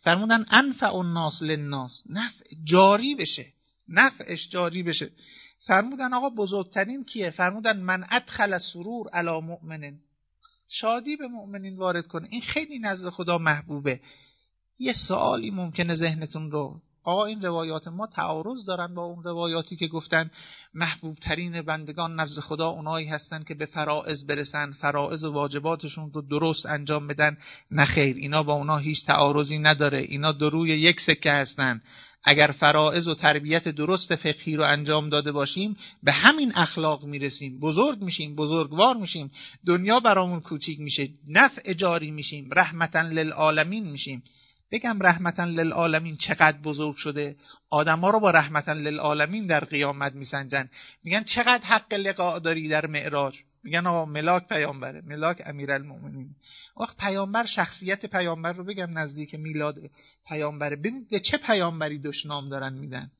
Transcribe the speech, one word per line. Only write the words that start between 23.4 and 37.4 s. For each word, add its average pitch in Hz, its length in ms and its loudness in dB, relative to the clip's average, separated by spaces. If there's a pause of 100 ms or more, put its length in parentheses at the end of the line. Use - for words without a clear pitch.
که 156 100 -12
به 147 120 -6
فرائض 151 600 -2
برسن، 143 460 -4
فرائض 143 520 -2
و 156 80 -4
واجباتشون 147 840 -4
رو 151 80 -6
درست 147 440 0
انجام 147 420 -2
بدن. 151 300 2 (340)
نه 143 140 6
خیر، 135 300 4
اینا 147 280 0
با 147 100 0
اونا 147 240 0
هیچ 143 280 -2
تعارضی 143 540 4
نداره، 147 400 4
اینا 143 320 -2
دو 151 180 2
روی 165 200 2
یک 160 320 6
سکه 156 300 2
هستن. 131 500 0 (420)
اگر 147 240 8
فرائض 151 600 4
و 160 80 0
تربیت 151 520 2
درست 160 480 0
فقهی 156 400 -4
رو 151 80 2
انجام 151 460 2
داده 147 220 0
باشیم، 185 460 -2 (260)
به 143 80 4
همین 240 440 6
اخلاق 156 500 0
می‌رسیم، 139 540 -6